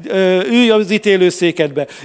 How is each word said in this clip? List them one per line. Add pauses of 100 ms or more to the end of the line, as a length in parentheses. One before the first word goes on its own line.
ö,
ülj
az
ítélőszékedbe, (180)